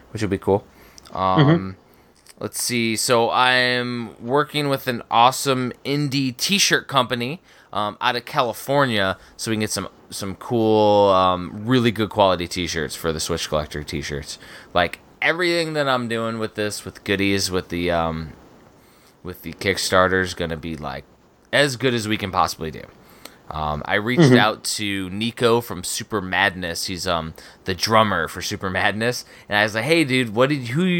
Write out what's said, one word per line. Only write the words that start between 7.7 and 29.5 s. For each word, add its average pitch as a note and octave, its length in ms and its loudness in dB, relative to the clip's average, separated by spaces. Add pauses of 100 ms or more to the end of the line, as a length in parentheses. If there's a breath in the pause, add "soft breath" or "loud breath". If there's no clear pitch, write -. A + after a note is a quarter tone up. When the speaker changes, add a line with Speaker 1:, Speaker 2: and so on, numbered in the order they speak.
Speaker 1:
um, G#2 280 -4
out A#2+ 140 0
of A#2+ 100 -6
California, A#2+ 920 0 (200 loud breath)
so - 140 -4
we A2 40 0
can A2 60 -2
get G#2+ 100 -2
some, G2 180 -6 (220)
some F#2+ 240 -8
cool, G#2+ 760 4
um, F#2 540 2
really A#2+ 260 4
good G2+ 180 -2
quality F#2 380 2
t-shirts D#2+ 480 -4
for E2 180 -2
the D#2+ 80 -4
Switch - 280 -4
Collector D2+ 340 -2
t-shirts. D2 560 -8 (340 loud breath)
Like, F2 260 0 (220)
everything E3 520 0
that D3 160 0
I'm B2 200 0
doing A2+ 300 -4
with A2 160 -6
this, G#2 300 -4
with - 200 -14
goodies, G2 460 0
with F2+ 180 -2
the, F2 220 -2
um, D#2+ 420 -2 (880 soft breath)
with F2 200 -14
the D#2+ 100 -12
Kickstarter F#2 720 2
is F2+ 100 -4
gonna E2 240 -4
be, D#2+ 200 -8
like, C#2+ 280 -10 (480)
as C3+ 240 2
good B2+ 160 0
as G#2+ 140 -2
we G#2+ 100 0
can G2 140 -4
possibly D#2+ 400 -2
do. - 120 -12 (680 loud breath)
Um, D2+ 340 -4
I F#2+ 100 -2
reached B2+ 400 4
Speaker 2:
Mm-hmm. - 20 8
Speaker 1:
out G#2+ 260 2 (160)
to G2 320 -4
Nico A#2 500 0
from F2+ 220 -10
Super - 380 -6
Madness. F#2 680 -2
He's, F2+ 200 -6
um, D#2+ 260 -2 (320 loud breath)
the F#2 100 -4
drummer G2+ 520 2
for F2+ 140 -10
Super G2 280 -6
Madness, G#2 560 -2 (240 loud breath)
and G#2 80 0